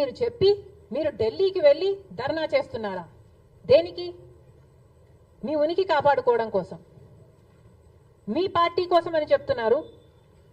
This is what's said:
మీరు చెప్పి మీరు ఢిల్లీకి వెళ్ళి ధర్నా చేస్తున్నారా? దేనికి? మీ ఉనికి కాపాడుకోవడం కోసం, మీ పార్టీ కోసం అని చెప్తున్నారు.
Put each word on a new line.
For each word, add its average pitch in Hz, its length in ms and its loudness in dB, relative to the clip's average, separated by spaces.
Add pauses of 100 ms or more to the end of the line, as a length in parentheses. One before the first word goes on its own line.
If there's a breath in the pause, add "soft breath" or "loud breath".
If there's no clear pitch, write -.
మీరు 277 120 -2 (100)
చెప్పి 466 280 2 (440)
మీరు 302 160 -2 (100)
ఢిల్లీకి 381 460 0
వెళ్ళి 320 220 4 (300)
ధర్నా 311 260 -4 (100)
చేస్తున్నారా? 214 500 -4 (680)
దేనికి? 339 360 4 (1400)
మీ 269 80 -6 (100)
ఉనికి 339 300 0
కాపాడుకోవడం 262 640 2
కోసం, 180 220 -6 (1600)
మీ 349 100 0 (120)
పార్టీ 349 260 2 (100)
కోసం 339 260 2
అని 302 140 -2
చెప్తున్నారు. 254 460 0 (760)